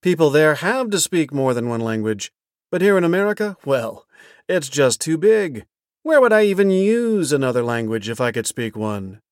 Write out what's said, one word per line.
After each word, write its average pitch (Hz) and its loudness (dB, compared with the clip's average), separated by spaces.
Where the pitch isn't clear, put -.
People 165 2
there 151 4
have 226 -2
to 196 -2
speak 156 -2
more 131 0
than 120 -4
one 117 -4
language, 110 -4
but 180 -2
here 196 4
in 175 0
America, 202 -2
well, 120 -4
it's 170 -2
just 135 0
too 160 -4
big. 180 0
Where 302 4
would 240 4
I 214 4
even 196 2
use 202 2
another 127 0
language 113 -4
if 113 -6
I 123 0
could 113 -4
speak 113 -8
one? 104 -8